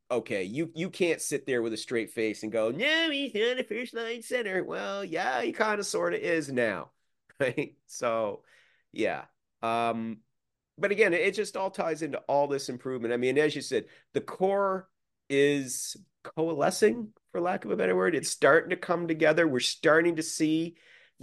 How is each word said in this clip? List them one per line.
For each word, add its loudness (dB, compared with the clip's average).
okay, -2
you, -4
you -4
can't 0
sit -4
there 2
with -2
a -4
straight -4
face -2
and -6
go, 0
"No, 0
he's -4
not 0
a -4
first -8
line -8
center." -2
Well, -6
yeah, -2
he -2
kinda 0
sorta 0
is 0
now, 0
<laughs> -12
right? 0
So, -2
yeah. -2
Um, -2
but 0
again, 4
it, 2
it 2
just -4
all -4
ties -4
into -4
all 4
this -2
improvement. -4
I 2
mean, 2
as 4
you -6
said, -2
the -2
core 0
is 2
coalescing, 0
for -4
lack -2
of -6
a 0
better 2
word. 2
It's -2
starting 4
to 0
come -2
together. 4
We're 0
starting 4
to -2
see, 0